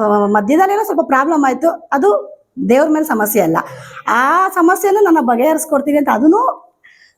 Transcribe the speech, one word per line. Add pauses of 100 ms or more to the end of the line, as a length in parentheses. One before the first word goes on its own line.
(260)
ಮಧ್ಯದಲ್ಲೇನೋ
ಸ್ವಲ್ಪ
ಪ್ರಾಬ್ಲಮ್
ಆಯ್ತು,
ಅದು (280)
ದೇವ್ರ
ಮೇಲೆ
ಸಮಸ್ಯೆ
ಅಲ್ಲ. (500)
ಆ
ಸಮಸ್ಯೆನೂ
ನನ್ನ
ಬಗೆಹರಿಸ್ಕೊಡ್ತೀನಿ
ಅಂತ,
ಅದನ್ನೂ (480)